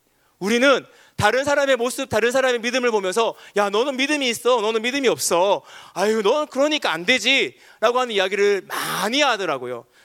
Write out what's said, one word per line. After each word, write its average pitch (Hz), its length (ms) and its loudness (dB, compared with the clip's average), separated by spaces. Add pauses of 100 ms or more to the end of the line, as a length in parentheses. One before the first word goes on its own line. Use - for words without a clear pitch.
(380)
우리는 233 460 2 (320)
다른 240 280 2
사람의 277 320 2
모습, 233 340 -4
다른 226 200 0
사람의 247 300 0
믿음을 247 300 0
보면서 196 440 0 (220)
"야, 202 140 2
너는 247 260 0
믿음이 277 320 0
있어, 233 320 0
너는 220 220 -2
믿음이 254 260 0
없어. 175 540 0 (320)
아유, 214 260 0
너는 285 280 2
그러니까 285 440 0
안 170 140 -6
되지." 233 500 0 (240)
라고 240 200 2
하는 240 140 -2
이야기를 196 520 0
많이 220 560 -2
하더라고요. 143 640 -2 (180)